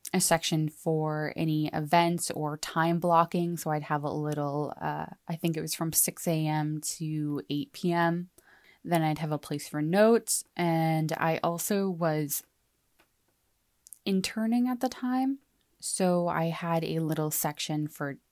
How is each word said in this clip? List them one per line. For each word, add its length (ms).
a 80
section 480
for 640
any 380
events 580
or 260
time 440
blocking. 560
So 160
I'd 120
have 200
a 80
little, 680
uh, 260
I 80
think 220
it 40
was 140
from 180
six 360
A 180
M 340
to 520
eight 220
P 200
M. 360
Then 180
I'd 160
have 140
a 60
place 280
for 160
notes. 640
And 600
I 260
also 460
was 560
interning 640
at 100
the 100
time. 500
So 480
I 220
had 340
a 160
little 320
section 560
for 300